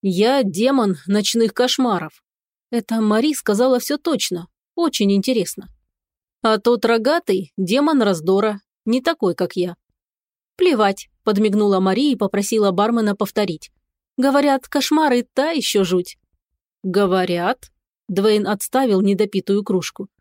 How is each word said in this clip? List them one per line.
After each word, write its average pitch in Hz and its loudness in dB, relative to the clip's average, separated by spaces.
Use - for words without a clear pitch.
«Я 214 2
демон 208 0
ночных 214 0
кошмаров». 240 -2
Это 226 -2
Мари 220 2
сказала 247 0
все 285 -4
точно. 190 -4
Очень 214 0
интересно. 196 -2
«А 220 2
тот 240 0
рогатый – 226 0
демон 262 2
раздора, 196 0
не 247 0
такой, 233 -2
как 180 -4
я». 175 -4
«Плевать», 220 2
подмигнула 202 2
Мари 214 2
и 233 -2
попросила 202 0
бармена 208 0
повторить. 190 -6
«Говорят, 277 0
кошмары 285 0
та 294 0
еще 214 0
жуть». 180 -4
«Говорят?» 185 -2
Двейн 208 0
отставил 214 0
недопитую 202 0
кружку. 196 -4